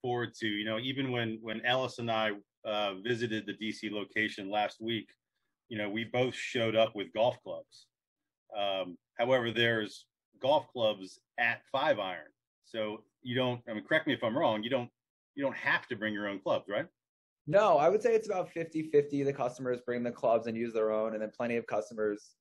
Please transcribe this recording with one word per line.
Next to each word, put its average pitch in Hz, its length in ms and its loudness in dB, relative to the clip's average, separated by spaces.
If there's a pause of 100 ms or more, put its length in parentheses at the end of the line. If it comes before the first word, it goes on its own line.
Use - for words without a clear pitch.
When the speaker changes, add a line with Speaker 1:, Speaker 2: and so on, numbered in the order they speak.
Speaker 1:
forward 120 380 -2
to. 110 80 -2
You 104 160 -2
know, 110 160 -2
even 131 320 -4
when, 113 300 -2
when 113 240 -6
Ellis 127 340 0
and 117 100 -2
I, 110 220 2 (320)
uh, 104 300 -2 (100)
visited 110 420 -2
the 104 60 -4
D 104 220 -6
C 107 180 -8
location 104 580 -4
last 104 300 0
week, 113 300 -6 (580)
you 113 100 -8
know, 107 120 -4
we 110 160 -4
both 123 280 0
showed 113 420 -2
up 110 200 4
with 95 180 -6
golf 113 300 2
clubs. - 440 -12 (680)
Um, 95 400 -2 (220)
however, 120 320 2
there's 113 540 0 (360)
golf 139 300 2
clubs 104 480 -2 (180)
at 117 240 0 (100)
Five 135 280 2
Iron, 90 320 -6 (320)
so 110 400 -6 (180)
you 123 140 -4
don't, 123 240 0 (100)
I 113 40 -6
mean, 107 100 -6
correct 156 240 0
me 143 60 2
if 131 100 -2
I'm 117 140 0
wrong, 113 260 2
you 117 60 -6
don't, 123 200 0 (460)
you 139 80 -4
don't - 140 -2
have 165 300 0
to 120 80 -6
bring 107 180 -2
your 104 160 -4
own 98 100 -6
clubs, 127 300 0
right? 123 180 0 (600)
Speaker 2:
No, 185 300 6
I 151 120 8
would 214 120 4
say 233 140 4
it's 220 140 0
about 185 200 -2
fifty 165 340 -4
fifty. 143 400 4
The 139 100 2
customers 123 520 -2
bring 120 180 -2
the 120 80 -2
clubs 117 360 2
and 113 80 -2
use 117 180 -2
their 110 180 2
own, 110 220 2
and 107 80 -4
then 107 140 -4
plenty 120 220 0
of 113 100 -4
customers 107 720 -2